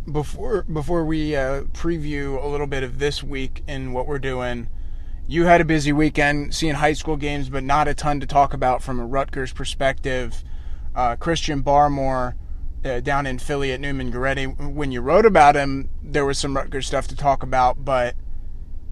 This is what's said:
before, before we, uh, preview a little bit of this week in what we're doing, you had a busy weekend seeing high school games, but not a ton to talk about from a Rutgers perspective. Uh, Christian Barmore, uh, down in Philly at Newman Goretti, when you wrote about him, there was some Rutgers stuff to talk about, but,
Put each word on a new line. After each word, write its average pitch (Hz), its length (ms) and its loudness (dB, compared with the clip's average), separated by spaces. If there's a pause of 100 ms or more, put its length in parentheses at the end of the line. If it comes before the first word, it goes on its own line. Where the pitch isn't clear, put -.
before, 156 520 -2
before 160 420 -2
we, 156 300 0
uh, 139 300 -2
preview 143 800 -2
a 143 40 -4
little 147 200 -2
bit 139 180 -2
of 123 160 -4
this 143 240 -2
week 135 420 -4
in 131 260 -6
what 127 140 -2
we're 143 140 -2
doing, 123 480 -4 (580)
you 160 180 2
had 170 160 8
a 170 40 2
busy 151 280 2
weekend 147 640 2
seeing 156 220 0
high 151 160 4
school 156 240 -2
games, 143 320 -2
but 135 160 -4
not 147 240 2
a 147 60 2
ton 147 260 0
to 139 60 -4
talk 143 280 4
about 127 280 0
from 127 180 -2
a 120 40 -2
Rutgers 135 480 -2
perspective. 131 920 -2 (500)
Uh, 120 220 0
Christian 151 460 -2
Barmore, 135 720 2 (500)
uh, 127 160 -2
down 139 260 0
in 131 120 -4
Philly 139 340 -2
at 131 80 -4
Newman 135 320 -2
Goretti, 135 340 0 (260)
when 143 200 -2
you 127 80 -4
wrote 165 260 6
about 151 300 8
him, 139 320 0 (140)
there 147 220 0
was 139 140 -2
some 139 180 -2
Rutgers 131 300 -4
stuff 135 220 -2
to - 80 -6
talk 139 260 2
about, 127 420 2
but, 123 300 0 (760)